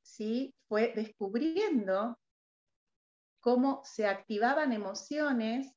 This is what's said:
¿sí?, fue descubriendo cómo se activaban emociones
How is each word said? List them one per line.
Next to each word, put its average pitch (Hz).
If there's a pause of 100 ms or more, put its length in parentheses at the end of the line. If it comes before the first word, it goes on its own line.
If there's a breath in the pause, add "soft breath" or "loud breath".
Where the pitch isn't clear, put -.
¿sí?, 233 (160)
fue 220
descubriendo 226 (1200)
cómo 254
se 214
activaban 233
emociones 247